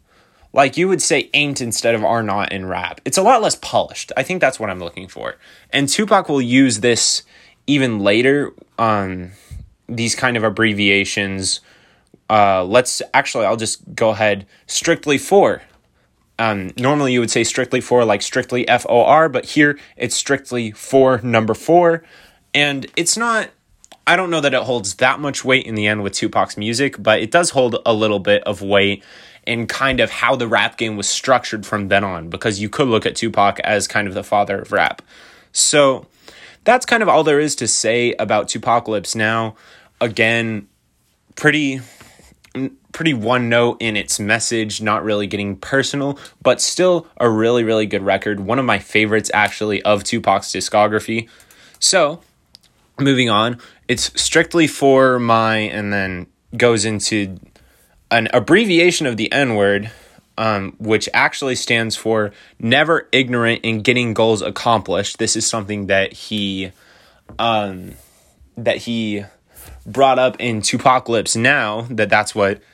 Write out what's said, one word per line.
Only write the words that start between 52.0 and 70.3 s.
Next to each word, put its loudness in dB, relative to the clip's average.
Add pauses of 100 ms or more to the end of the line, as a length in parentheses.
moving 2
on, 2 (300)
it's -2
strictly 2
for 4
my, 2
and -4
then -4 (300)
goes 2
into -4 (760)
an 0
abbreviation 2
of -2
the -2
N-word, 0 (460)
um, -2
which 0
actually -2
stands -2
for -2 (260)
Never 0
Ignorant 0
in -4
Getting 0
Goals 2
Accomplished. -2
This -2
is -4
something -6
that 0
he, -8 (680)
um, -2 (640)
that -2
he -4 (600)
brought 4
up 2